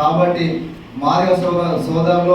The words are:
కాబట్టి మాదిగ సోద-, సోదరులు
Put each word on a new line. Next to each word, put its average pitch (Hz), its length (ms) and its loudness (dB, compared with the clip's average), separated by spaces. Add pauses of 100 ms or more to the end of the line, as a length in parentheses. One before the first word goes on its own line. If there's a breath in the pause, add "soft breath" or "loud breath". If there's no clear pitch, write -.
కాబట్టి 170 440 2 (580)
మాదిగ 180 380 2
సోద-, 175 360 -2 (100)
సోదరులు 175 480 2